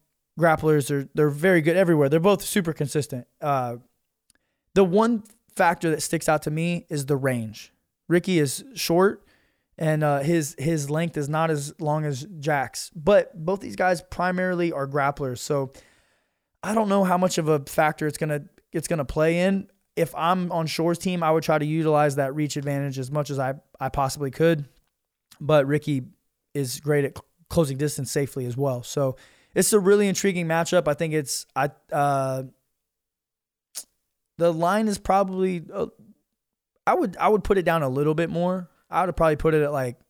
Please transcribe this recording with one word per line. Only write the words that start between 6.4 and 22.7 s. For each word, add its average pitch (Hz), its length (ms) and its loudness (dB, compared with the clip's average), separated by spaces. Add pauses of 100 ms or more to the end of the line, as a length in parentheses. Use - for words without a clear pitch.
to 160 80 -6
me 170 380 -4
is 143 180 -6
the 143 100 0
range. 120 560 -4 (360)
Ricky 175 300 2
is 143 260 0 (100)
short, 185 500 2 (540)
and, 156 240 0
uh, 143 180 0
his, 156 380 -2
his 143 320 -2
length 160 260 -2
is 143 120 -4
not 160 220 0
as 147 280 -4
long 151 260 -2
as 143 220 -4 (140)
Jack's. 139 560 -4
But 170 480 2
both 190 160 -2
these - 160 -12
guys 180 260 2
primarily 180 680 -2
are 139 160 -4
grapplers, 139 500 -2
so 139 340 -2 (920)
I 196 120 -4
don't 220 140 2
know 196 160 4
how 180 120 4
much 180 220 2
of 156 100 0
a 151 120 2
factor 151 460 0
it's 147 120 -4
gonna, 147 260 -4 (280)
it's 160 160 -6
gonna 151 160 -2
play 160 360 0
in. 196 280 0 (260)
If 165 200 -2
I'm 175 380 0
on 165 140 -2
Shore's 165 320 0
team, 180 240 -2
I 160 80 2
would 160 120 2
try 156 160 2
to 147 80 0
utilize 151 500 2
that 139 180 -2
reach 151 220 -4
advantage 139 420 -4